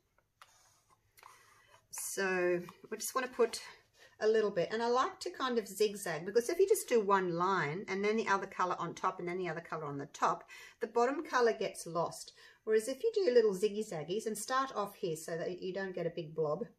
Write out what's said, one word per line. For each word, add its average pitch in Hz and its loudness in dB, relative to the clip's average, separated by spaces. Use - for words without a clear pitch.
So 180 0
I 214 -4
just - -6
wanna 262 0
put - 0
a 220 0
little 214 4
bit, 170 0
and 226 -2
I 233 2
like 269 2
to 359 -6
kind 254 -2
of 202 -2
zigzag, 196 -2
because 233 2
if 339 2
you 381 8
just - 2
do 233 6
one 190 4
line 175 0
and 196 -2
then 214 2
the 226 0
other 190 2
colour 180 -2
on 170 -6
top 185 -2
and 175 -6
then 180 -2
the 180 -2
other 160 -6
colour 160 -8
on 143 -6
the 139 -6
top, - 0
the 226 -2
bottom 247 2
colour 240 4
gets 220 -6
lost. 165 -4
Whereas 220 2
if 269 -6
you 453 2
do 381 2
little 220 6
ziggy 208 0
zaggies 175 -6
and 214 -4
start 262 -2
off 202 -6
here 165 -4
so 165 -8
that 175 -6
you 185 -6
don't 190 -6
get 175 -4
a 165 -4
big 160 -10
blob, 160 -2